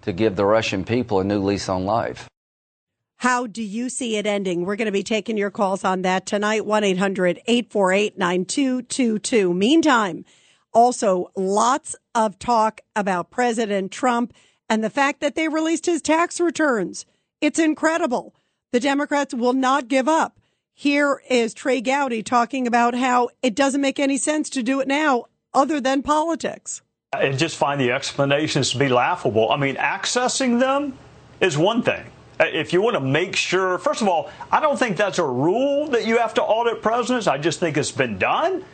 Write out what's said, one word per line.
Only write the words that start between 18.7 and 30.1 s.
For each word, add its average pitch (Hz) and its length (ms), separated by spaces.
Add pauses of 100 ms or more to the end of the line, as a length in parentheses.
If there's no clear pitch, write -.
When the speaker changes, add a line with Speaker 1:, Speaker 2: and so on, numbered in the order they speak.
Speaker 2:
The 247 80
Democrats 285 520
will 247 200
not 262 340
give 262 220
up. 311 300 (340)
Here 285 560
is 233 240
Trey 254 260
Gowdy 254 440
talking 247 440
about 240 260
how 247 360 (120)
it 247 140
doesn't 277 240
make 277 200
any 277 180
sense 302 320
to 262 140
do 269 180
it 269 60
now 277 380 (280)
other 277 260
than 269 220
politics. 311 800 (360)
Speaker 3:
And 135 200
just 156 180
find 143 240
the 123 120
explanations 143 800
to 123 80
be 139 100
laughable. 123 600
I 147 60
mean, 139 200
accessing 240 840